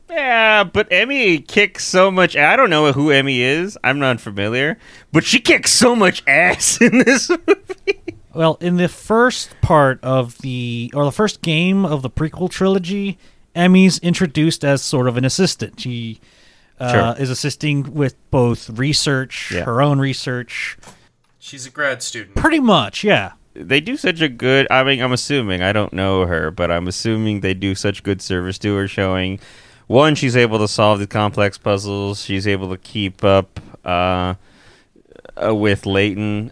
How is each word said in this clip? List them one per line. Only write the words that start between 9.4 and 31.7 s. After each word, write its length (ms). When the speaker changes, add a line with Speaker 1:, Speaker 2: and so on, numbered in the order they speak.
Speaker 2:
part 420
of 360
the, 560
or 100
the 60
first 300
game 440
of 160
the 80
prequel 400
trilogy, 680
Emmy's 440
introduced 640
as 180
sort 260
of 100
an 80
assistant. 540
She, 400
uh, 120
Speaker 1:
Sure. 80
Speaker 2:
is 80
assisting 640
with 220
both 380
research, 720
Speaker 1:
Yeah. 120
Speaker 2:
her 160
own 180
research. 760
Speaker 3:
She's 280
a 40
grad 320
student. 340
Speaker 2:
Pretty 260
much, 420
yeah. 300
Speaker 1:
They 280
do 160
such 240
a 80
good, 420
I 120
mean, 180
I'm 100
assuming, 500
I 120
don't 180
know 340
her, 260
but 200
I'm 160
assuming 540
they 120
do 220
such 280
good 180
service 380
to 160
her, 120
showing, 520
one, 280
she's 220
able 220
to 80
solve 320
the 80
complex 500
puzzles, 640